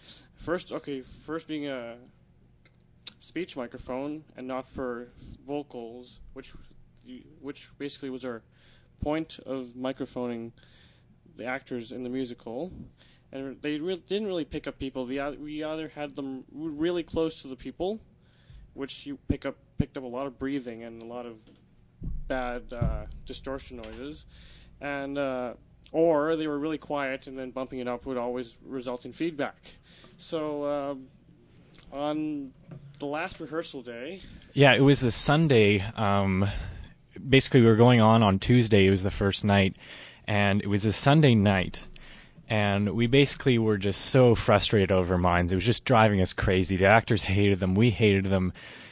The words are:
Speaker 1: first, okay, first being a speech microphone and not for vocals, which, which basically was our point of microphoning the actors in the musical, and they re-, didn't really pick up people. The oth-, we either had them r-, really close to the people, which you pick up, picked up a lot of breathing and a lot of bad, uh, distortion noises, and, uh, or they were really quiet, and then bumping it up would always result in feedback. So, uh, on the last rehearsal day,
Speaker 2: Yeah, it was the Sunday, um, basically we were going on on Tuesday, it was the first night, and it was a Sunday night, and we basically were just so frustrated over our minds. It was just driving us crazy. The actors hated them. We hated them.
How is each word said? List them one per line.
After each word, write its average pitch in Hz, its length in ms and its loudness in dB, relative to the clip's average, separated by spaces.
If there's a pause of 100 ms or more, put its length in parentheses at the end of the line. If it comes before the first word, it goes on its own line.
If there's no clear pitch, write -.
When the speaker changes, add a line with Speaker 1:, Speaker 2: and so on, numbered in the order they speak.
(340)
Speaker 1:
first, - 380 -8
okay, 139 300 -10 (220)
first 160 220 -12
being 147 220 -8
a 120 280 -10 (1200)
speech - 360 -10
microphone 135 680 -10 (120)
and 127 120 -14
not 131 200 -8
for 123 400 -8 (380)
vocals, 123 760 -12 (140)
which, - 180 -18 (880)
which 139 280 -16 (100)
basically 143 300 -10
was 127 160 -10
our 120 180 -8 (600)
point 160 440 -4
of 131 200 -8 (100)
microphoning 123 760 -6 (840)
the - 80 -12
actors 123 460 -8
in 123 140 -12
the 123 40 -8
musical, 123 640 -8 (600)
and 135 300 -12
they 151 160 -4
re-, 175 280 -6
didn't 208 220 -6
really 175 160 -4
pick - 220 -10
up 135 120 -12
people. 131 260 -8
The 131 140 -8
oth-, 139 200 -8
we 151 260 -10
either 156 240 -8
had 147 260 -12
them 135 300 -10 (100)
r-, 156 160 -8
really 165 320 -2
close 160 400 -4
to 139 60 -16
the 131 80 -12
people, 180 440 -8 (760)
which 135 300 -12
you 143 140 -12 (100)
pick 143 160 -2
up, 135 120 -6 (200)
picked 147 200 -4
up 135 80 -10
a - 20 -10
lot 123 200 -8
of 123 120 -12
breathing 123 460 -8
and 113 180 -16
a - 20 -16
lot 120 220 -12
of 113 100 -16 (920)
bad, 123 440 -6
uh, 117 300 -4 (240)
distortion 131 520 -12
noises, 117 460 -14 (560)
and, 143 380 -8
uh, 127 360 -4 (380)
or 160 440 2
they 156 100 -4
were 147 120 -2
really 151 200 -4
quiet, 139 480 -6
and 131 100 -14
then 131 140 -10
bumping 131 300 -8
it 123 80 -6
up 120 180 -8
would 131 100 -6
always 120 380 -6 (100)
result 123 400 -10
in 123 80 -14
feedback. 143 440 -6 (600)
So, 151 480 -6
uh, 143 300 -4 (1000)
on 147 580 -6 (480)
the 143 60 -8
last 160 340 -8
rehearsal 156 420 -10
day, 123 400 -12 (320)
Speaker 2:
Yeah, 135 200 8
it 107 60 4
was 139 200 6
the 123 100 0
Sunday, 120 720 4 (160)
um, 98 520 2 (800)
basically 131 320 6
we 113 60 8
were 113 100 8
going 120 240 8
on 113 220 8
on 98 160 4
Tuesday, 107 480 6
it 95 40 6
was 95 120 2
the 98 80 -2
first 98 340 -2
night, 98 320 4 (500)
and 101 360 2
it 101 60 -6
was 101 160 0
a 110 80 2
Sunday 139 420 4
night, 98 520 2 (600)
and 104 460 0
we 117 120 0
basically 135 520 2
were 110 200 2
just 98 280 -2
so 123 280 6
frustrated 101 580 4
over 92 220 2
our 90 40 4
minds. 87 340 4
It - 20 0
was 92 100 0
just 117 200 0
driving 110 360 4
us 90 140 2
crazy. 95 420 2
The 92 100 4
actors 107 360 6
hated 98 360 2
them. 92 160 0
We 113 140 6
hated 98 380 4
them. 92 260 0 (400)